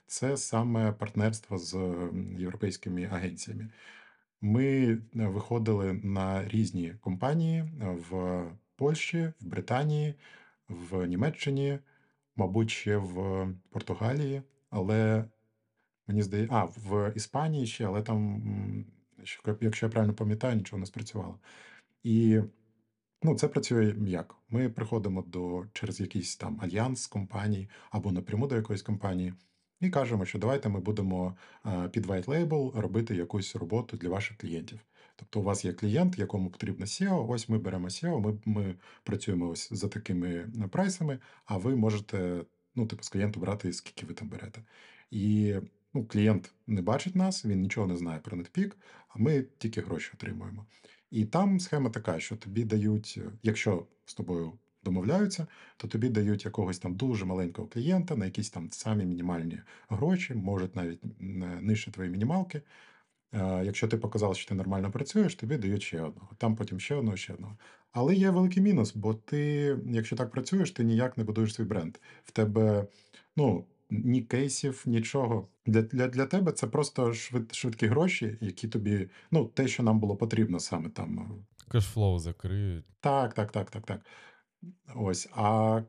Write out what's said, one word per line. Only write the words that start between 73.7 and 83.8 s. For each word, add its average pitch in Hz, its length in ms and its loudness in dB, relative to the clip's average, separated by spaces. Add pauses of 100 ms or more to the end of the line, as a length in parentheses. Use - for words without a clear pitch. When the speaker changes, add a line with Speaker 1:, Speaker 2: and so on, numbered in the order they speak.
Speaker 1:
ні 123 320 2
кейсів, 131 640 -2
нічого. 117 640 2 (180)
Для, 113 160 6
для, 123 260 2
для 127 180 2
тебе 175 260 2
це 139 160 -2
просто 127 460 2
швид-, 117 400 -4
швидкі 113 340 0
гроші, 120 540 2
які 104 260 -4
тобі, 104 420 0 (220)
ну, 151 140 4
те, 135 220 0
що - 160 -2
нам 110 160 6
було 101 160 2
потрібно 110 440 2
саме 85 300 -4
там. 90 540 -8 (280)
Speaker 2:
Кешфлоу 101 480 4
закриють. 87 640 -4 (140)
Speaker 1:
Так, 135 340 2
так, 107 180 0
так, 98 200 -2
так, 104 140 -8